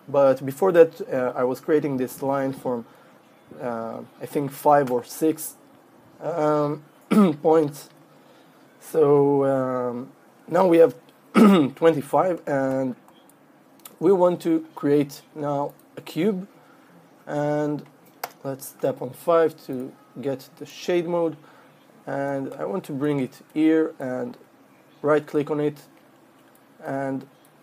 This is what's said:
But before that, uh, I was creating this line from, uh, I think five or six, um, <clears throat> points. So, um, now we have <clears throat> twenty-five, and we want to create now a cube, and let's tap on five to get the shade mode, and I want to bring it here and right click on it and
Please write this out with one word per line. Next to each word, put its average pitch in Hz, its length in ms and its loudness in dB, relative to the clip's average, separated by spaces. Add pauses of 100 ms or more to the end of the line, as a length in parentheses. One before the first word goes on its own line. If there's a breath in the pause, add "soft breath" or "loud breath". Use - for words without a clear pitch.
But 135 380 2
before 185 240 0
that, 165 300 6 (120)
uh, 127 220 -2
I 139 80 -2
was 127 160 -2
creating 147 380 0
this 127 260 -6
line 135 300 -2
from, 123 340 -8 (720 soft breath)
uh, 117 420 -10 (200)
I 131 40 -12
think 139 260 -6
five 143 400 2
or 120 100 -2
six, - 540 -4 (680)
um, 151 600 -2 (260)
<clears throat> 185 320 4
points. 156 480 2 (880 soft breath)
So, 143 680 4
um, 127 680 -4 (340)
now 180 220 2
we 170 100 6
have 156 160 6 (400)
<clears throat> - 0 -
twenty-five, 165 1120 4
and 135 480 -2 (1040)
we 170 140 4
want 180 300 2
to 160 320 -2
create 143 480 0 (120)
now 143 380 -6 (240)
a - 60 -16
cube, 185 440 -4 (800 soft breath)
and 147 560 -4 (640)
let's 135 280 -10
tap - 280 -4
on 127 100 -10
five 165 440 0 (120)
to 131 240 -8 (300)
get 135 380 -8
the 143 80 -16
shade 175 420 -4
mode, 165 300 -2 (680 loud breath)
and 139 480 -6
I 151 120 -8
want 190 180 -6
to 160 80 -12
bring 143 280 -2
it - 200 -8 (140)
here 160 440 2
and 127 380 -8 (640)
right 147 260 0
click 147 240 -4
on 147 100 -2
it 147 180 -4 (1080)
and 135 420 -8 (360)